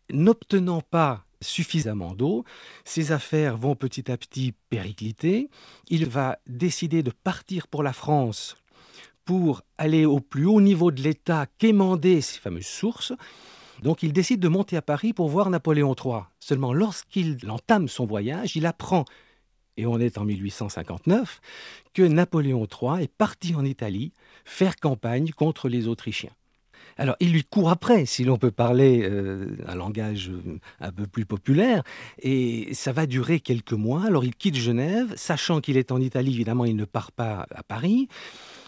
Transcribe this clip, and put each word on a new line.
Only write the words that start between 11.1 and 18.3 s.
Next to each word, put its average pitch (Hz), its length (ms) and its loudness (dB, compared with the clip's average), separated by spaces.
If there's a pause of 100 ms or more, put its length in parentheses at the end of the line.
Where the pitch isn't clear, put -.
quémander 185 640 4
ces - 160 -8
fameuses 90 260 -8
sources. - 480 -6 (720)
Donc 156 220 0
il 156 80 0
décide 190 260 2
de 180 80 2
monter 185 300 2
à 151 60 -2
Paris 220 300 -2
pour 170 160 0
voir 190 220 2
Napoléon 147 460 2
trois. 113 420 -6
Seulement 131 340 -2
lorsqu'il 170 640 -2 (120)
entame 160 380 2
son 123 180 -4
voyage, 117 480 -4